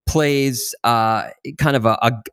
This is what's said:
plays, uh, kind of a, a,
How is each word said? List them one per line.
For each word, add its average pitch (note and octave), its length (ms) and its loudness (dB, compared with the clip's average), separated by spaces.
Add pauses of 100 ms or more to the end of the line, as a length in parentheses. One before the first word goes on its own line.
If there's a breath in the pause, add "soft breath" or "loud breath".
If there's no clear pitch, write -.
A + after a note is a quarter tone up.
plays, C#3+ 680 0 (120)
uh, A2+ 460 0 (280)
kind C#3+ 160 2
of A#2+ 100 2
a, A2 160 2
a, A#2+ 120 2 (200)